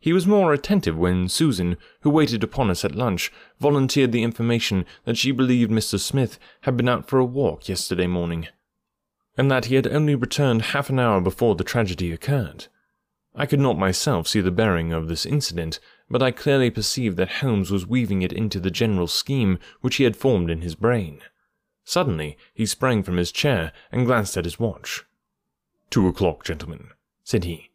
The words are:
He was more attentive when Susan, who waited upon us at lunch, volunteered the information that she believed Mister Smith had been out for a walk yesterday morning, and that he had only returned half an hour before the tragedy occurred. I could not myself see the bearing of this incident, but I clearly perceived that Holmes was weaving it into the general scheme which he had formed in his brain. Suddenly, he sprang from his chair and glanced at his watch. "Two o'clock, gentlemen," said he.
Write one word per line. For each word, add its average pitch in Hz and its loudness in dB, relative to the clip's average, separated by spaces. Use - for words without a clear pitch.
He 160 0
was 180 2
more 196 4
attentive 143 0
when 90 2
Susan, 90 0
who 151 2
waited 143 2
upon 113 -2
us 87 -2
at 98 -2
lunch, 107 -2
volunteered 139 2
the 113 0
information 117 0
that 117 -2
she 127 0
believed 123 2
Mister 110 0
Smith - -2
had 131 -2
been 123 2
out 123 0
for 135 2
a 127 4
walk 123 -2
yesterday 90 -2
morning, 85 -4
and 135 2
that 131 2
he 127 2
had 131 2
only 147 2
returned 123 0
half 143 -4
an 135 0
hour 110 4
before 95 2
the 80 -4
tragedy 92 -2
occurred. 101 -4
I 147 -4
could 143 2
not 131 2
myself 92 0
see 104 2
the 90 2
bearing 87 2
of 80 -4
this 82 -4
incident, 85 -4
but 131 0
I 127 2
clearly 135 2
perceived 110 -2
that 92 -2
Holmes 101 0
was 95 -2
weaving 101 0
it 90 -2
into 101 -4
the 92 -2
general 95 0
scheme 107 0
which 123 -2
he 139 4
had 110 2
formed 98 2
in 82 -2
his 85 -6
brain. 98 -2
Suddenly, 80 -2
he 110 -2
sprang 117 0
from 87 -2
his 87 -2
chair 98 -2
and 123 -2
glanced 117 0
at 90 -4
his 82 -6
watch. - -6
"Two 95 2
o'clock, 87 -2
gentlemen," 78 -10
said - -2
he. 85 -10